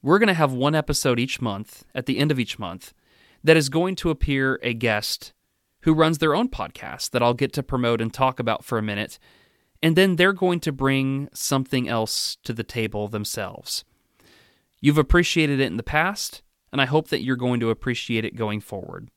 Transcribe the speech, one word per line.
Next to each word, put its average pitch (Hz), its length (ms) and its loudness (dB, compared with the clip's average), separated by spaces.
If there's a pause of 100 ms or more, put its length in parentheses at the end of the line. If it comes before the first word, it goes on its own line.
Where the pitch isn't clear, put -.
we're 170 160 6
gonna 214 140 4
have 156 180 4
one 135 220 2
episode 135 460 2
each 127 220 -2
month, 104 520 -6
at 127 140 -6
the 131 100 0
end 147 140 2
of 131 80 0
each - 180 -4
month, 92 360 -10 (500)
that 160 140 8
is 143 120 2
going 175 280 0
to 170 120 -2
appear 135 540 0
a 123 100 -2
guest 113 600 -2 (480)
who 160 120 4
runs 160 240 4
their 151 180 2
own 240 120 0
podcast - 640 -8
that 120 100 0
I'll 120 140 4
get 131 180 -2
to 143 100 -4
promote 120 380 0
and 113 100 -2
talk 131 280 0
about 117 260 -2
for 120 120 -4
a 107 60 -2
minute, 104 360 -6 (600)
and 160 140 2
then 185 200 6
they're 185 180 4
going 180 280 0
to 156 100 -2
bring 135 600 0
something 131 540 -2
else - 560 -2
to 120 100 -6
the 113 100 -6
table 107 440 -4
themselves. 104 760 -8 (960)
You've 147 180 4
appreciated 156 600 4
it 135 80 2
in 92 100 -6
the 117 60 -6
past, 170 580 -4 (300)
and 135 100 -2
I 135 40 2
hope 151 240 0
that - 120 -2
you're 127 140 -2
going 123 240 0
to 113 100 0
appreciate 113 560 -2
it - 100 -8
going 107 240 -4
forward. 104 580 -12